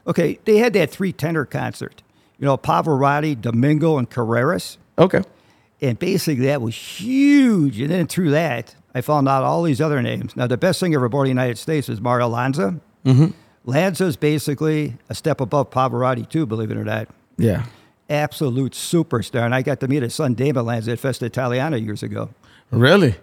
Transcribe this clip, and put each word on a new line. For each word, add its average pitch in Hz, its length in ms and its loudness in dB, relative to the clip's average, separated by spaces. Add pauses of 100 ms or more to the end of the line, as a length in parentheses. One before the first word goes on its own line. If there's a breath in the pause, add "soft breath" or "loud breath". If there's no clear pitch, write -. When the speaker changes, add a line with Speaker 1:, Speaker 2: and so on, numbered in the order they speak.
Speaker 1:
Okay, 160 380 -2
they 214 140 4
had 233 160 2
that 175 160 2
three 190 220 -4
tenor 156 340 -4
concert. - 560 -8 (360)
You 131 60 -6
know, 139 140 2
Pavarotti, 147 840 0
Domingo, 143 560 2
and 123 140 -2
Carreras. 123 680 -2 (220)
Speaker 2:
Okay. 185 240 4 (580 soft breath)
Speaker 1:
And 123 180 -2
basically 165 480 0
that 143 140 0
was 113 140 -4
huge. 240 1040 2
And 143 100 -2
then 175 160 0
through 170 260 0
that, 143 420 -2 (200)
I 127 80 -4
found 143 260 2
out 135 160 2
all 151 180 0
these 143 180 0
other 147 220 0
names. 117 320 -6
Now, 123 120 -2
the 120 100 0
best 180 240 0
singer 165 180 2
ever 127 100 0
born 135 200 0
in 131 80 0
the 127 60 0
United 120 160 -4
States 156 300 -4
is 113 120 -6
Mario 120 280 0
Lanza. 135 520 -2 (240)
Speaker 2:
Mm-hmm. 135 220 6 (380 loud breath)
Speaker 1:
Lanza 170 420 0
is 147 100 -2
basically 151 760 -2 (140)
a 113 60 -8
step 143 260 -2
above 131 300 -2
Pavarotti, 127 580 0
too, 160 180 -2
believe 110 240 -4
it 113 60 -6
or 107 80 -6
not. 110 220 -4 (300)
Speaker 2:
Yeah. 110 300 2 (440 loud breath)
Speaker 1:
Absolute 143 640 -2
superstar. 127 720 -2
And 117 100 0
I 131 80 0
got 135 180 -4
to 135 80 -4
meet 139 140 0
his 117 120 -6
son, 135 200 -2
Damon 127 300 0
Lanza, 117 280 -4
at 113 60 -4
Festa 127 280 -4
Italiana 131 500 -2
years 107 260 -6
ago. 107 280 -8 (400 soft breath)
Speaker 2:
Really? 131 520 6